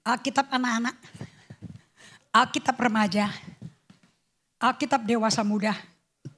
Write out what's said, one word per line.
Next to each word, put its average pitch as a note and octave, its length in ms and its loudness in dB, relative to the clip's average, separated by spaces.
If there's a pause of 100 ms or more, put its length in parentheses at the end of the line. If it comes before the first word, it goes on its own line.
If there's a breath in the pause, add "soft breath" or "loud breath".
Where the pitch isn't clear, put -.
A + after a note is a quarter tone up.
Alkitab B3+ 480 0
anak-anak, B3 480 0 (1400 loud breath)
Alkitab B3+ 480 2
remaja, G#3 480 2 (1300)
Alkitab B3 480 0
dewasa A3 400 2
muda, G#3 320 0 (600)